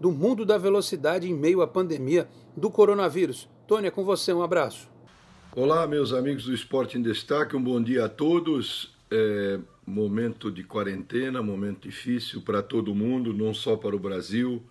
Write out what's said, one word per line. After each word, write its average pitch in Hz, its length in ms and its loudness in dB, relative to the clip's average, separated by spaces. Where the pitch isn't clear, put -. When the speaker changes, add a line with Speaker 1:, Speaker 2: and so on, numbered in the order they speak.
Speaker 1:
do 175 120 4
mundo 208 340 0
da 208 100 6
velocidade 180 720 0
em 175 60 -2
meio 165 260 4
à 160 60 4
pandemia 160 640 0
do 185 140 -2
coronavírus. 190 800 4
Tony, 208 220 2
é - 20 0
com 196 140 -4
você, 190 280 0
um 175 100 2
abraço. 165 460 0
Speaker 2:
Olá, 156 320 2
meus 147 260 0
amigos 127 320 -2
do 127 100 -4
Esporte 127 420 -2
em 123 60 -2
Destaque, 143 540 -2
um 131 60 -2
bom 123 200 0
dia 120 220 2
a 107 40 -2
todos. 156 880 -2
É, 101 480 0
momento 107 680 -4
de 92 100 -12
quarentena, 110 800 -4
momento 101 460 -6
difícil - 520 -6
pra 101 220 0
todo 104 320 -2
mundo, 117 400 0
não 107 180 0
só 107 240 0
para 101 180 -2
o 101 40 -2
Brasil. 101 720 -2